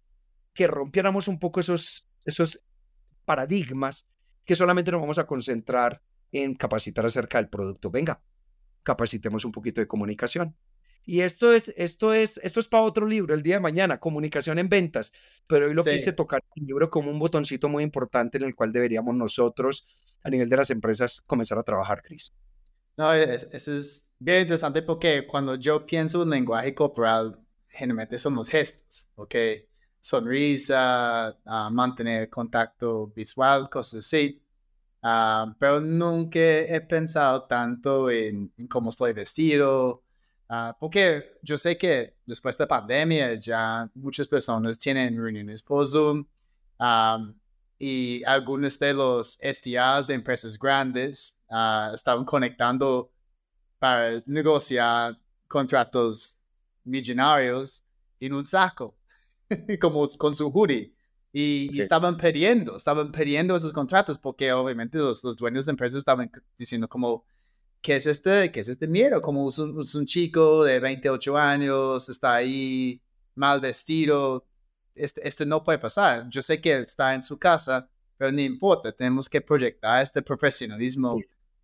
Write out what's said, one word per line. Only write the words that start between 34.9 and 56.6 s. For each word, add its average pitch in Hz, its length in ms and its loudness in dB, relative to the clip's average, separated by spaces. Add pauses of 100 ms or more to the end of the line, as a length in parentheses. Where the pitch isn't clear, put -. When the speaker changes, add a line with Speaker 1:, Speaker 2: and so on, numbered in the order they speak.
Speaker 2:
Ah, 110 580 2
pero 143 200 4
nunca 165 600 0
he 160 400 4
pensado 160 640 0
tanto 123 680 0
en, 107 460 -4
en 120 100 -14
cómo 117 240 -4
estoy 120 220 0
vestido, 135 920 0 (460)
ah, 117 320 -6
porque 165 640 2
yo 147 160 -4
sé 170 200 0
que 139 460 0
después 123 340 -6
de 151 80 0
pandemia 135 680 2
ya 113 600 -4
muchas 135 320 -6
personas 113 520 0
tienen 131 380 0
reuniones 107 460 -8
por 143 240 2
Zoom, 147 400 2 (540)
ah, 113 400 4 (580)
y 127 460 -4
algunos 135 540 0
de 143 160 0
los 127 480 0
S 139 220 -4
D 123 140 -6
Rs 131 300 2
de 143 60 -2
empresas 117 440 -6
grandes, 135 800 -2 (120)
ah, 110 440 0
estaban 123 300 -2
conectando 127 880 0 (640)
para 117 480 2
negociar 123 920 0 (260)
contratos 123 920 0 (420)